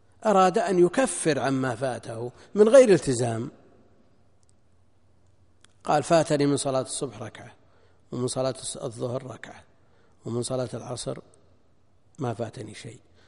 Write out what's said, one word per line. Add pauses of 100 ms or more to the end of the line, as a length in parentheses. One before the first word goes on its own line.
(260)
أراد
أن
يكفر
عما
فاته (240)
من
غير
التزام، (2250)
قال:
"فاتني
من
صلاة
الصبح
ركعة، (600)
ومن
صلاة
الس-،
الظهر
ركعة، (600)
ومن
صلاة
العصر (1000)
ما
فاتني
شيء، (280)